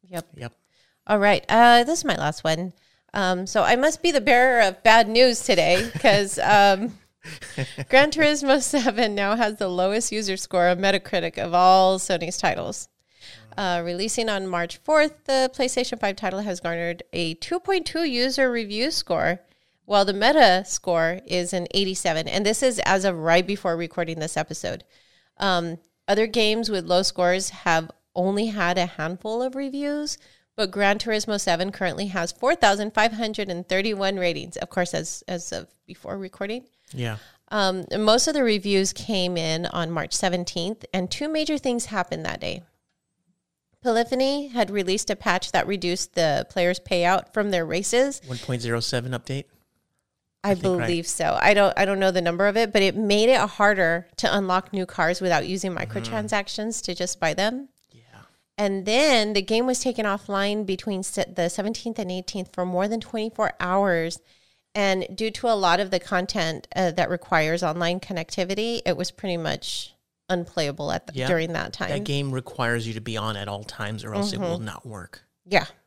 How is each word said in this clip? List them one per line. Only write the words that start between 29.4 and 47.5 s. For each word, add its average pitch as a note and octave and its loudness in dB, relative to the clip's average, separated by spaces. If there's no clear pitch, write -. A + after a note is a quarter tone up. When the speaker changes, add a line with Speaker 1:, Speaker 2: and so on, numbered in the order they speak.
Speaker 1:
of B3+ -4
reviews, C#4+ -6
but G#3 -2
Gran G3+ 2
Turismo G#3+ -2
seven F#3 0
currently G3 -4
has F3+ -4
four C#4 0
thousand G#3 2
five A3 2
hundred G#3+ -4
and F3 -6
thirty-one G3 0
ratings, E3+ -4
of - -8
course, F3+ -2
as, D#3+ -6
as E3+ -8
of - -10
before F#3+ -12
recording. G3+ -10
Speaker 2:
Yeah. A#2+ -6
Speaker 1:
Um, F#3+ -2
and G#3+ -2
most A#3 6
of D#4 -2
the C#4+ 2
reviews G3 2
came F3+ -2
in E3 -2
on E3 -4
March E3 -4
seventeenth, F3 -4
and F#3 -4
two D4 -6
major D#4 -2
things A#3+ -2
happened F3 -6
that - -6
day. - -8
Polyphony C4 0
had A#3 -2
released G3 -2
a G3 -2
patch - -2
that - 2
reduced F3+ -4
the D#3 2
player's F3+ 0
payout F3+ 0
from G#3 0